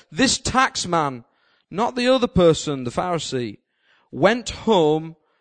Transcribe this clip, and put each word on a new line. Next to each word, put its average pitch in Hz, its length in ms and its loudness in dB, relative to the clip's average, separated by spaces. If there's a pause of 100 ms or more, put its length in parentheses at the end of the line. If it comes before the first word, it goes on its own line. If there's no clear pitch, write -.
(120)
"This 226 260 0
tax - 480 -2
man, 147 380 -2 (480)
not 226 240 -4
the 247 140 0
other 254 180 2
person, 156 560 2
the 120 80 -6
Pharisee, 143 680 -6 (520)
went 202 380 0
home 160 640 0 (260)